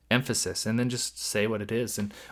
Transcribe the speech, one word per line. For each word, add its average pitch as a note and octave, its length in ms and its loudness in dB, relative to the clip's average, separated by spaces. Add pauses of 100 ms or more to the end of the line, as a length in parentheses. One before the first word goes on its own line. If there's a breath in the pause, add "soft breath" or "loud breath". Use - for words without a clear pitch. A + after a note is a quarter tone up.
(100)
emphasis? A#2 540 2
And A2+ 140 2
then B2 100 2
just - 340 -4
say G#2+ 240 2
what G#2+ 140 0
it G#2 100 -4
is. A2+ 280 0
And G#2 160 -2 (180 loud breath)